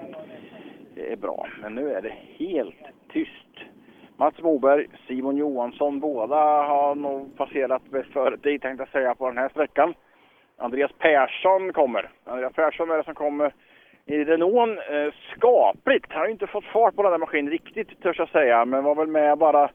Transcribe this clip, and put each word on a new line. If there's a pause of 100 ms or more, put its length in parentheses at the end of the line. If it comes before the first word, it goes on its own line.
(960)
Det
är
bra, (140)
men
nu
är
det (240)
helt (380)
tyst. (880)
Mats
Moberg, (200)
Simon
Johansson,
båda (280)
har
nog
passerat
bäst
före
dig,
tänkte
jag
säga,
på
den
här
sträckan. (640)
Andreas
Persson
kommer. (160)
Andreas
Persson
är
det
som
kommer (520)
i
Renault. (100)
Eh, (240)
skapligt.
Han
har
ju
inte
fått
fart
på
den
där
maskinen
riktigt,
törs
jag
säga,
men
var
väl
med
bara